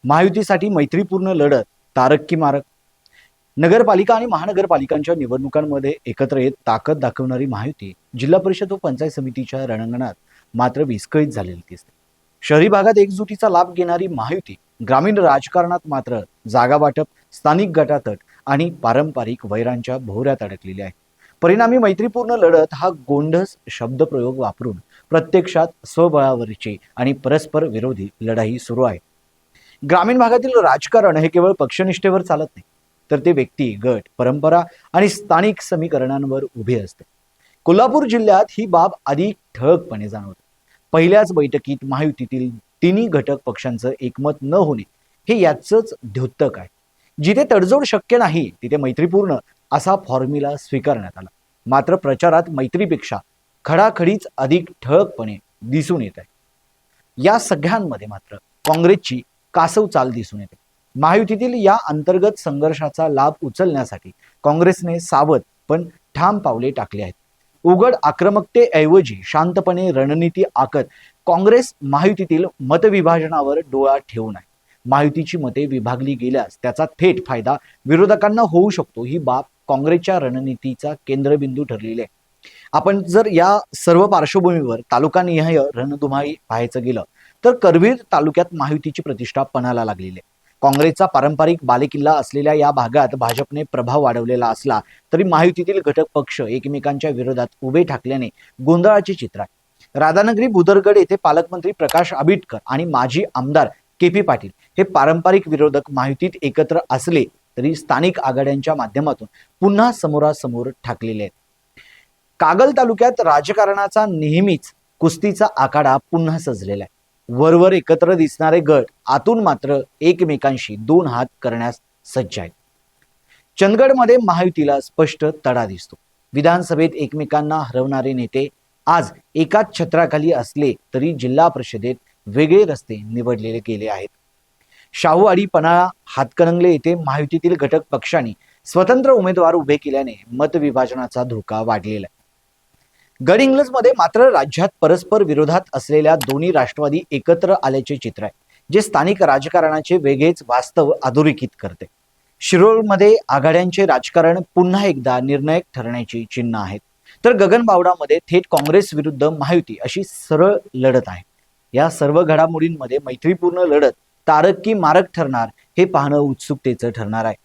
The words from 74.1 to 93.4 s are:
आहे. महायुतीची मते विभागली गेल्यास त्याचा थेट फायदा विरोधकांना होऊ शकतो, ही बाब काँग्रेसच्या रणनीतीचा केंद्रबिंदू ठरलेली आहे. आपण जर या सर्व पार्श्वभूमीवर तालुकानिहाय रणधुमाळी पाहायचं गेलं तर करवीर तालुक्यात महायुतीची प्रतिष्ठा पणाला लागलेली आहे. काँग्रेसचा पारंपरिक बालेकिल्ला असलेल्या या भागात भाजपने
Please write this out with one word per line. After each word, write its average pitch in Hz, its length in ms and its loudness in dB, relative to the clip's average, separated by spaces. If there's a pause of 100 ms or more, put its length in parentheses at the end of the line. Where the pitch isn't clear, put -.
आहे. - 80 -20 (400)
महायुतीची 147 520 -2
मते 143 280 -4
विभागली 131 480 -4
गेल्यास 123 480 -4
त्याचा 156 240 -2 (140)
थेट 185 260 2
फायदा 123 300 -4 (300)
विरोधकांना 202 560 4
होऊ 180 280 2
शकतो, 127 340 -8
ही 135 140 -6
बाब 131 260 -2 (240)
काँग्रेसच्या 170 520 0
रणनीतीचा 131 760 -6 (140)
केंद्रबिंदू 139 560 -2
ठरलेली 113 380 -8
आहे. - 120 -12 (600)
आपण 196 300 0
जर 185 220 2
या 190 320 4 (180)
सर्व 170 320 4
पार्श्वभूमीवर 165 720 0 (120)
तालुकानिहाय 160 640 0 (180)
रणधुमाळी 143 580 -4 (160)
पाहायचं 120 340 -4
गेलं 120 200 -4 (400)
तर 247 120 4
करवीर 202 400 4 (160)
तालुक्यात 160 420 0
महायुतीची 151 480 -6
प्रतिष्ठा 123 420 -6
पणाला 123 420 -4
लागलेली 92 240 -8
आहे. 92 120 -18 (400)
काँग्रेसचा 151 440 2
पारंपरिक 156 580 0
बालेकिल्ला 139 480 0
असलेल्या 147 420 0
या 147 180 2
भागात 131 440 0
भाजपने 131 560 -4